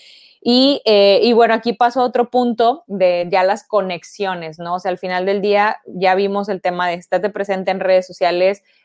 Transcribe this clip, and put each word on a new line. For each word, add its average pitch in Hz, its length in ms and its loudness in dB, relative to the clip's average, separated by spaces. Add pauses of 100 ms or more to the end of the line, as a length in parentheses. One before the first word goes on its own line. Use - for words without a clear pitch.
(440)
Y, 262 420 2
eh, 202 360 6
y 240 120 4
bueno, 226 200 4
aquí 233 200 -2
pasó 247 280 0
otro 240 280 0
punto 240 580 0
de 180 420 0
ya 185 140 2
las 202 220 -2
conexiones, 180 920 -6
¿no? 175 160 -8
O 180 60 -2
sea, 185 100 -6
al 180 80 -4
final 180 280 -4
del 202 140 0
día 202 360 0 (100)
ya 185 300 0
vimos 196 320 -2
el 185 120 -6
tema 180 280 -4
de 175 60 -2
estate 180 360 -4
presente 190 400 -4
en 190 80 -2
redes 185 300 0
sociales, 180 540 0 (220)